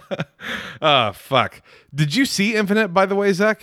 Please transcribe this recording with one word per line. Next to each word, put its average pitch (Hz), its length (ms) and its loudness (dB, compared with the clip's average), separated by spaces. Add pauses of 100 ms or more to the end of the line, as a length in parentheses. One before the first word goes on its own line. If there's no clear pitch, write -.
(840)
Oh, 131 300 2
fuck. - 500 -2 (320)
Did 147 200 -2
you 262 120 2
see 208 280 -2
Infinite, 214 340 0
by 190 180 2
the 196 80 -2
way, 202 180 2
Zach? 208 300 0